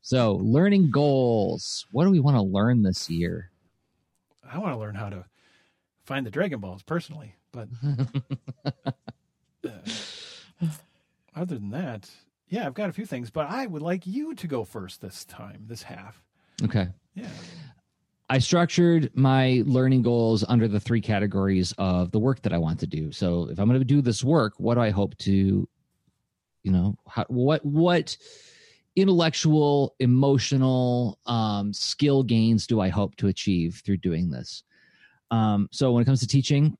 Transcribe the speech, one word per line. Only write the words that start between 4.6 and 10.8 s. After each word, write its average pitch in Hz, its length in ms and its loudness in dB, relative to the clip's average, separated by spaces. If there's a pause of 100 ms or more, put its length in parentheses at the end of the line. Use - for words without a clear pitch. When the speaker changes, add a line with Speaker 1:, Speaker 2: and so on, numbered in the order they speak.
Speaker 2:
learn 107 160 -10
how 104 140 -10
to 92 160 -14 (760)
find 135 220 -6
the 107 60 -10
Dragon 156 300 -4
Balls 95 200 -12
personally, 151 540 -10 (160)
but 113 160 -14 (160)
Speaker 1:
<laughs> 135 840 -6 (960)
Speaker 2:
uh, - 60 -8 (1700)